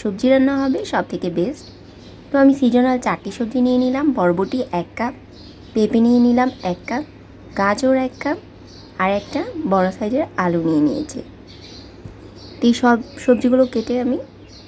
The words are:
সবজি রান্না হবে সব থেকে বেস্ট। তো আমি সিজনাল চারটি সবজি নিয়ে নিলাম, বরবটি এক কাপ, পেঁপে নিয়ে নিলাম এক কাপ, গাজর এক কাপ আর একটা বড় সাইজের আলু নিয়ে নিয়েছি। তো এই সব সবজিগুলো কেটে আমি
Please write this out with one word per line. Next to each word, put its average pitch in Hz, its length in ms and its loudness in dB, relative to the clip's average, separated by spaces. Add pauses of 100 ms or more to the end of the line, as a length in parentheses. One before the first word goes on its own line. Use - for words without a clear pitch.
সবজি 208 320 -2
রান্না 269 280 4
হবে 269 180 -2 (120)
সব 202 200 0
থেকে 185 160 -6 (100)
বেস্ট। 220 280 -4 (640)
তো - 120 -12
আমি 277 180 8
সিজনাল 247 460 2
চারটি 196 320 -4
সবজি 233 280 -4
নিয়ে 247 180 2
নিলাম, 262 220 0 (120)
বরবটি 190 420 0 (220)
এক 170 160 -10
কাপ, 240 160 -4 (600)
পেঁপে 220 320 2
নিয়ে 240 220 4
নিলাম 247 220 2 (220)
এক 175 80 -6 (100)
কাপ, 254 140 -4 (560)
গাজর 214 360 2 (120)
এক 254 60 -8 (100)
কাপ 294 140 -4 (640)
আর 190 80 0 (100)
একটা 277 220 -8 (300)
বড় 185 160 2 (100)
সাইজের 240 260 -2 (200)
আলু 170 240 0
নিয়ে 156 200 2
নিয়েছি। - 320 -6 (1400)
তো - 120 -6
এই 240 120 4
সব 240 160 4 (260)
সবজিগুলো 254 400 2 (100)
কেটে 226 200 -4 (120)
আমি 247 120 -2 (500)